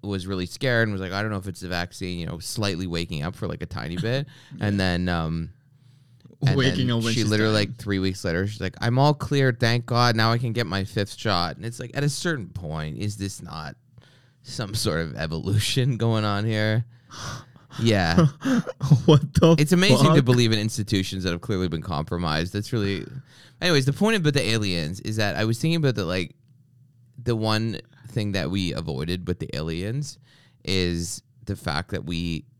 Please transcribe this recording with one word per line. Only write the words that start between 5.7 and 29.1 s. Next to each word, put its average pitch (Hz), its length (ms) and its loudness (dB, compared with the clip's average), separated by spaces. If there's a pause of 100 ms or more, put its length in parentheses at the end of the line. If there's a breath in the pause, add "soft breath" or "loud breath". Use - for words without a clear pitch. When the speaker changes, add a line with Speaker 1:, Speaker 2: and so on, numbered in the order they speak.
Speaker 1:
and - 100 4
Speaker 2:
Waking 127 300 2
Speaker 1:
then 120 100 2
Speaker 2:
up 113 80 0
when 117 80 0
Speaker 1:
she 113 80 0
Speaker 2:
she's 104 80 2
Speaker 1:
literally, 107 380 4
Speaker 2:
dying. - 20 -8
Speaker 1:
like, 117 80 -10
three 101 220 -2
weeks 95 260 -2
later, 92 220 0
she's 107 160 -6
like, 92 180 -6
"I'm 120 180 2
all 147 140 6
cleared, 139 480 0
thank 120 240 2
God. 120 320 2
Now 113 160 4
I 117 60 2
can 120 160 -2
get 117 120 0
my 95 180 -2
fifth 101 340 -4
shot." 87 380 0
And 95 100 -12
it's 117 120 -10
like, 123 140 -12
at 143 100 -2
a 147 60 2
certain 143 400 -4
point, 78 480 -6
is 104 220 -6
this 98 240 -8
not 76 340 -12 (680 soft breath)
some 107 320 -8
sort 87 260 0
of 76 160 -6
evolution 104 840 0
going 113 260 0
on 104 220 0
here? 107 400 0 (920 loud breath)
Yeah. 104 480 4 (160)
Speaker 2:
<laughs> 254 200 2 (420)
What 147 300 6
the 165 240 8
Speaker 1:
It's 147 140 4
amazing 185 360 6
to 156 80 8
Speaker 2:
fuck? 139 80 6
Speaker 1:
believe 120 280 4
in 110 60 2
institutions 98 680 -2
that 90 80 0
have 85 100 -4
clearly 92 260 0
been 78 140 -4
compromised. 82 720 -2
That's 101 180 -4
really, 98 320 -2 (560 soft breath)
anyways, 160 240 4
the 139 80 2
point 214 240 2
about 151 160 2
the 117 160 0
aliens 95 520 0
is 107 160 -6
that 104 200 0
I 104 80 0
was 117 140 0
thinking 160 180 0
about 143 180 2
the, 98 120 -2
like, 87 300 -4 (840)
the 117 140 0
one 110 440 0 (280)
thing 104 240 -2
that 85 180 0
we 92 220 0
avoided 82 560 -4